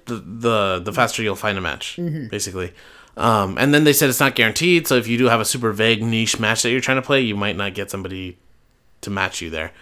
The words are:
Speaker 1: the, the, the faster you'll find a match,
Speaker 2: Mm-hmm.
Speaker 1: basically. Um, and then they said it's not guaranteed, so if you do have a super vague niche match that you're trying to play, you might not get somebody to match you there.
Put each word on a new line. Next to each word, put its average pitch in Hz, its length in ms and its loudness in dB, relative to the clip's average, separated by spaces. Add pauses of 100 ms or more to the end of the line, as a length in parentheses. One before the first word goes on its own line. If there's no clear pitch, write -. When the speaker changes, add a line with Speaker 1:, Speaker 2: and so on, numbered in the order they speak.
Speaker 1:
the, 120 100 -8
the, 104 680 0
the 104 80 -6
faster 117 300 0
you'll 101 140 -2
find 104 200 -2
a 95 60 -4
match, - 360 -6
Speaker 2:
Mm-hmm. 156 300 -6
Speaker 1:
basically. 92 440 -6 (440)
Um, 104 420 2
and 143 160 4
then 151 100 4
they 147 80 6
said 143 160 4
it's 123 120 0
not 135 160 2
guaranteed, 151 500 2
so 135 100 2
if 110 120 0
you 117 100 0
do 127 80 4
have 113 140 4
a 107 40 0
super 113 280 -2
vague 110 300 2
niche 113 360 0
match 110 240 0
that 117 80 2
you're 127 100 0
trying 131 160 0
to 127 60 -2
play, 139 180 2
you 110 160 0
might 101 200 -2
not 98 180 -6
get 101 160 -8
somebody 92 480 -10 (640)
to - 100 -10
match 98 320 -2
you 82 80 -8
there. 80 320 -6